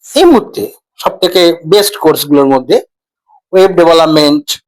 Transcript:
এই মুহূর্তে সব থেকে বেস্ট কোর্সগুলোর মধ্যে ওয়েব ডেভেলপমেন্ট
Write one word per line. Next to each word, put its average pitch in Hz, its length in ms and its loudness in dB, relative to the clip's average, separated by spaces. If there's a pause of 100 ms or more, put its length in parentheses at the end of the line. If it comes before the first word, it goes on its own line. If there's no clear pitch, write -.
এই 311 260 0
মুহূর্তে - 320 -2 (400)
সব - 100 -4 (100)
থেকে 180 180 -2 (320)
বেস্ট 202 220 0 (100)
কোর্সগুলোর 143 500 0
মধ্যে 131 220 -2 (760)
ওয়েব 190 260 2
ডেভেলপমেন্ট 160 680 2 (220)